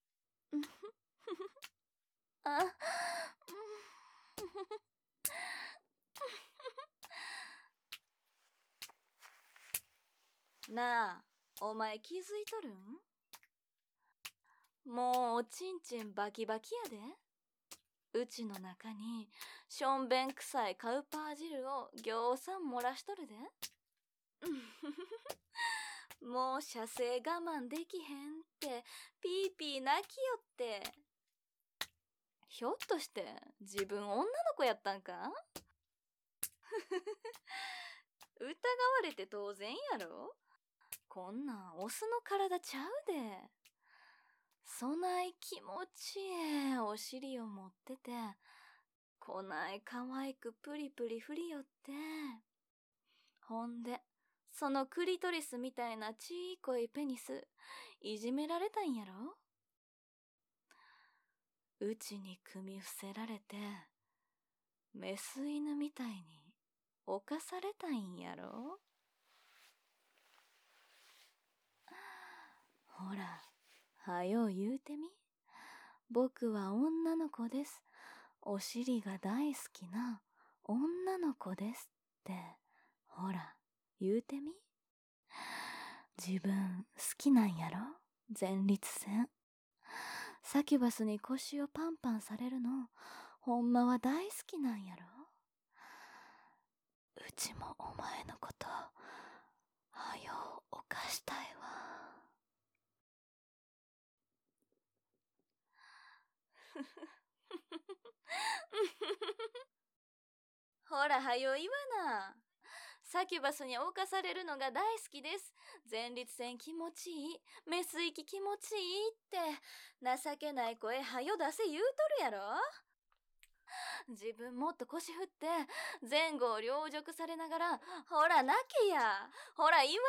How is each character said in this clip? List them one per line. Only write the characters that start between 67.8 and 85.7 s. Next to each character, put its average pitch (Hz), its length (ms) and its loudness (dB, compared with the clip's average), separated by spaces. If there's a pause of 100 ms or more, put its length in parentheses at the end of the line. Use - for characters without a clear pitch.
ん 196 280 -2
や 87 200 -8
ろ？ 294 440 -8 (4000)
ほ 190 280 -8
ら、 180 280 -6 (600)
は 180 220 0
よ 220 240 4
言 196 260 2
う 269 40 -2
て 294 200 -8
み。 320 120 -6 (1000)
僕 240 420 4
は 202 220 2
女 320 420 4
の 320 140 2
子 233 180 -2
で 269 160 0
す。 - 180 -12 (600)
お 202 160 0
尻 240 420 2
が 196 180 -2
大 262 360 2
好 - 60 -6 (120)
き - 140 -14
な 220 340 -2 (440)
女 349 520 4
の 330 180 4
子 185 200 -2
で 208 200 0
す - 140 -12 (320)
っ - 40 -20
て、 175 340 -6 (480)
ほ 190 260 -2
ら、 170 240 -4 (420)
言 196 200 6
う 240 40 2
て 277 160 -6
み。 302 160 -6 (1600)